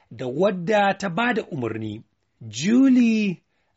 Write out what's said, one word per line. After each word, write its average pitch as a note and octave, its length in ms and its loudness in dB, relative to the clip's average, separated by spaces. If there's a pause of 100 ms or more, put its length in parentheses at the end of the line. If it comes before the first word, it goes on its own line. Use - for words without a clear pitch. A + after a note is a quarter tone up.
(120)
da A#2+ 160 -10
wadda G3 680 0
ta F#3+ 120 -6
ba A#3 240 -2
da A3+ 100 -4
umarni, A2 600 -8 (380)
Julie A3 1000 2 (340)